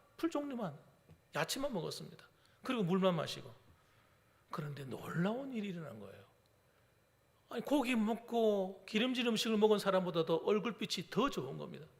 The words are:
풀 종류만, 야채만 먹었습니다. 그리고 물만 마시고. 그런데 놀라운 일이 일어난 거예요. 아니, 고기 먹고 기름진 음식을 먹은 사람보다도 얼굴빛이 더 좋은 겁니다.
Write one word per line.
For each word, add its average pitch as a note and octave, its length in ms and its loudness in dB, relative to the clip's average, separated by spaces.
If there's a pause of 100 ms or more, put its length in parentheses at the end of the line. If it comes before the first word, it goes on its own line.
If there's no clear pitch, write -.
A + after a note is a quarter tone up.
(180)
풀 E4 120 -2
종류만, A#3+ 480 -4 (580)
야채만 C4+ 380 -2
먹었습니다. D#3 520 -8 (380)
그리고 B3 200 0
물만 F#3 320 4
마시고. - 380 -6 (960)
그런데 D3 360 -8
놀라운 G3+ 680 -2
일이 G#3 160 -4
일어난 D#3+ 300 -8
거예요. G2+ 220 -14 (1300)
아니, A#3+ 140 -6
고기 B3+ 320 2
먹고 G#3+ 920 0
기름진 A#3+ 400 0
음식을 A3 300 2
먹은 G#3+ 200 8
사람보다도 F3 680 2
얼굴빛이 G3+ 640 0
더 B3 200 4
좋은 D3 280 -4
겁니다. - 280 -10 (140)